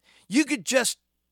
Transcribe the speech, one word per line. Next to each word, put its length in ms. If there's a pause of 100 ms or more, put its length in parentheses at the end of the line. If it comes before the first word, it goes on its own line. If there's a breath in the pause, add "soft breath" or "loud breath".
(280 soft breath)
You 180
could 200
just, 340 (320)